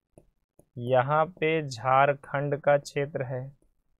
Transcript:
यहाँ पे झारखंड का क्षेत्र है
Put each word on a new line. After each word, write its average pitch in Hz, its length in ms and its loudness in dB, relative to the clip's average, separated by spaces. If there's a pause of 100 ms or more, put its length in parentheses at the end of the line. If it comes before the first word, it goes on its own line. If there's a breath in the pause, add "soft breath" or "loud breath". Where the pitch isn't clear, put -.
(760)
यहाँ 127 480 2
पे 160 420 -2
झारखंड 139 920 0
का 147 180 4
क्षेत्र 143 460 -6
है 131 340 -10 (420)